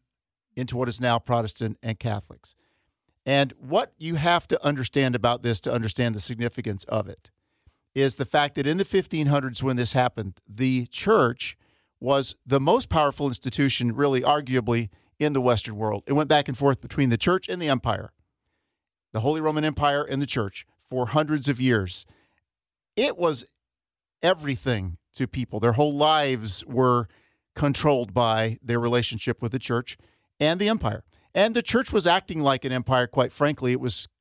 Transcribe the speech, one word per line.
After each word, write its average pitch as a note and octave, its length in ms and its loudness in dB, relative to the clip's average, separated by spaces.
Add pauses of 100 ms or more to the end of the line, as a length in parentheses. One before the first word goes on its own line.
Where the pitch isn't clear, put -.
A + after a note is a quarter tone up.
(580)
into B2 180 -6
what B2 140 -2
is A2+ 100 -8
now A#2+ 200 2
Protestant A2+ 600 -2
and A2+ 180 -6
Catholics." - 540 -8 (720)
And C#3 340 2
what D#3+ 380 -2
you E3 180 -6
have E3+ 340 2
to F3 160 0
understand C3+ 500 0
about A#2+ 280 0
this A#2 180 -2
to - 100 -4
understand A#2 440 -2
the G#2 40 -8
significance A2+ 640 -6
of G#2+ 220 -4
it - 220 -20 (640)
is C3+ 200 2
the C3+ 100 -4
fact D3 300 2
that C#3 100 -2
in D#3 120 0
the F#3+ 80 0
fifteen E3+ 420 0
hundreds C3 340 0
when C3 140 0
this A#2+ 180 -2
happened, A#2+ 460 0 (100)
the B2 380 -2
church - 680 0 (440)
was C3+ 360 0 (120)
the C3+ 120 2
most F#3 300 2
powerful D3 380 2
institution, B2+ 680 -2
really, C3+ 260 2
arguably, B2 680 -2 (300)
in D3+ 120 0
the C#3 80 0
Western A#2+ 380 0
world. G#2+ 300 -4
It C#3 60 -2
went D3 140 2
back D3 220 2
and C3+ 80 -6
forth C#3 240 2
between C#3 280 0
the A#2 100 2
church F#3 280 0
and F#3 140 -6
the D#3 80 -2
empire, A#2 420 -2 (1000)
the A2 80 -4
Holy D3+ 180 0
Roman D#3 240 0
Empire D3 400 0
and C3+ 180 -4
the C#3+ 40 -2
church, G#2+ 400 -4 (240)
for B2+ 160 -2
hundreds D3 420 0
of B2+ 140 -2
years. A2 440 0 (920)
It C4 180 0
was E3 300 -2 (760)
everything C3+ 760 -2 (180)
to C3 120 -4
people. A#2 340 -6
Their A#2 120 4
whole D3 200 2
lives C#3+ 720 2
were B2 420 2 (480)
controlled C3+ 580 2
by A2+ 480 2
their A#2+ 180 -2
relationship A#2+ 600 -2
with A#2 100 -4
the C3 80 -4
church B2 380 -6 (420)
and E3 200 2
the G3+ 80 0
empire. C#3 360 -2 (320)
And G#3+ 200 2
the A#3+ 80 2
church - 300 0
was F#3+ 140 2
acting F3 340 0
like C#3 240 2
an C3 60 -4
empire, B2+ 360 2
quite B2 240 0
frankly. C#3+ 400 0
It B2+ 80 0
was B2+ 280 -6 (140)